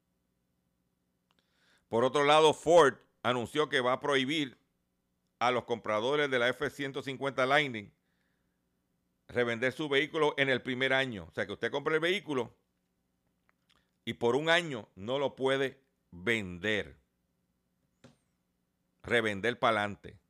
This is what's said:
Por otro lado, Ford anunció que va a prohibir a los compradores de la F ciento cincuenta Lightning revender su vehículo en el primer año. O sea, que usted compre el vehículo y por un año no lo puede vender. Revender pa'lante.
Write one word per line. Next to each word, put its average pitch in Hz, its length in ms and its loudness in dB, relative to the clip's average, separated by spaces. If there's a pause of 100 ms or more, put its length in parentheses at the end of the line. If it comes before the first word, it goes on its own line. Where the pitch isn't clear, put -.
(1900)
Por 113 160 2
otro 135 200 2
lado, 151 280 6
Ford 147 440 6 (260)
anunció 123 480 -2
que 139 100 0
va 123 140 2
a 131 60 -2
prohibir 139 580 -2 (800)
a 120 120 2
los 123 140 0
compradores 120 640 -2
de 127 80 2
la 120 100 2
F 131 220 -4
ciento 139 320 -8
cincuenta 131 440 -4
Lightning 131 440 0 (1400)
revender 120 440 -2
su 156 160 -8
vehículo 151 480 0
en 139 140 0
el 123 120 0
primer 131 300 -2
año. 127 360 -2
O - 40 -20
sea, 107 140 -6
que 95 60 -8
usted 113 180 -4
compre 143 240 -4
el 156 60 0
vehículo 151 540 -4 (1500)
y 113 100 -8
por 120 220 2
un 156 120 -2
año 160 480 0
no 113 220 -6
lo 143 160 -4
puede 131 460 -2 (300)
vender. 92 840 -4 (2000)
Revender 110 560 0
pa'lante. 104 600 -2 (120)